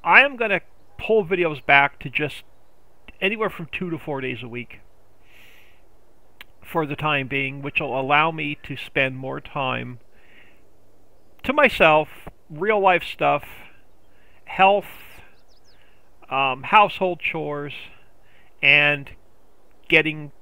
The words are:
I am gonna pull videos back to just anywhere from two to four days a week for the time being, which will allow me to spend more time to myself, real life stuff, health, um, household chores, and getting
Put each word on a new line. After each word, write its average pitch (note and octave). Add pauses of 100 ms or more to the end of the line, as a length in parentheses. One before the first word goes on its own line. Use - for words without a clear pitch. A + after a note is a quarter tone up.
I F#3
am C#4
gonna G#3 (360)
pull G#3+
videos E3+
back C#3
to C#3+
just - (760)
anywhere G#3
from E3
two F#3
to D#3+
four C#3
days B2
a B2
week A#2 (1800)
for E3
the C#3+
time D3
being, C3+
which D3
will B2+
allow D3
me D3+
to C3+
spend C3
more C3+
time B2 (1400)
to B3+
myself, E3+ (200)
real G3+
life F#3
stuff, D3 (1000)
health, - (1120)
um, C3
household F#3
chores, D3 (880)
and D3 (800)
getting D#3 (100)